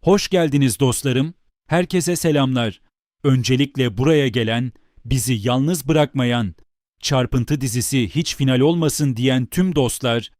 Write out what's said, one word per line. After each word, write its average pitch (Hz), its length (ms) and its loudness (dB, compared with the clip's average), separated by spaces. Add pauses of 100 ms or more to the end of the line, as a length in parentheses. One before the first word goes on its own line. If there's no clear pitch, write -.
Hoş 196 240 2
geldiniz 143 520 2
dostlarım. 131 540 0 (340)
Herkese 175 480 0
selamlar. 131 680 0 (420)
Öncelikle 127 760 0
buraya 143 300 2
gelen, 117 440 -2 (340)
bizi 120 420 -2
yalnız 135 400 0
bırakmayan, 123 680 0 (440)
"Çarpıntı 131 640 0
dizisi 123 540 -2
hiç 156 200 -2
final 131 240 0
olmasın." 151 560 0
diyen 127 300 0
tüm 180 300 -2
dostlar 120 640 -2